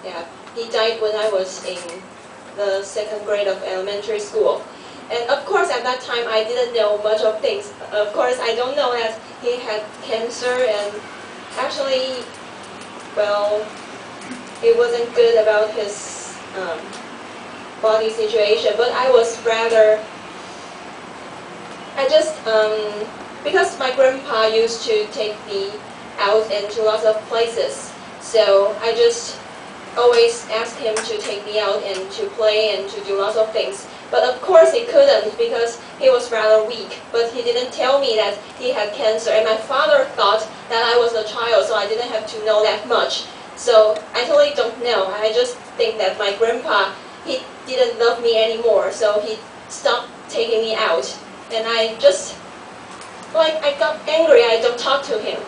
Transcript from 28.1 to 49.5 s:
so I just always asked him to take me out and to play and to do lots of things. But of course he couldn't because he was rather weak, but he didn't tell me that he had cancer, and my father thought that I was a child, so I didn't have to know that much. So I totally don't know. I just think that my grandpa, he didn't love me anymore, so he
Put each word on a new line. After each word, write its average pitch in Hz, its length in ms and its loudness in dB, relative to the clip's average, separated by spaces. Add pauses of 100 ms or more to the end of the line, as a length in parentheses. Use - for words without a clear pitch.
so 202 580 4
I 220 140 0
just - 440 2 (600)
always 233 500 4
asked 226 300 -4
him 220 160 -2
to 220 240 -4
take 208 260 -8
me 208 160 -2
out 202 220 0
and 190 300 -6
to 214 180 -4
play 214 480 2
and 196 100 -6
to 202 160 -10
do 196 140 -2
lots 208 180 0
of 214 160 2
things. - 340 -4 (240)
But - 140 4
of - 160 0
course 330 320 6
he 480 120 0
couldn't 269 520 4
because 233 440 -2 (180)
he 269 100 4
was 240 220 4
rather 214 380 4
weak, 226 320 -10 (100)
but 233 220 0
he 254 100 -4
didn't 240 300 0
tell 277 280 2
me 233 160 2
that 202 220 0 (200)
he 247 120 -2
had 208 220 -2
cancer, 220 380 0
and 220 140 4
my 220 120 2
father 285 480 4 (120)
thought 220 300 2 (220)
that 226 160 0
I 233 140 4
was 233 160 2
a 214 100 0
child, 233 420 2
so 226 80 -2
I 202 140 0
didn't 240 200 -2
have 220 200 -4
to 214 160 -8
know 214 180 4
that 214 260 0
much. - 360 0 (320)
So - 420 6 (160)
I 240 100 0
totally 294 300 4
don't 240 280 -2
know. 196 260 0
I 214 240 -2
just 247 240 0 (200)
think 220 220 0
that 190 200 0
my 202 180 -2
grandpa, 220 560 0 (320)
he 262 160 -4 (260)
didn't 247 320 2
love 233 240 2
me 220 200 4
anymore, 226 500 2
so 208 280 2
he 440 180 -6 (300)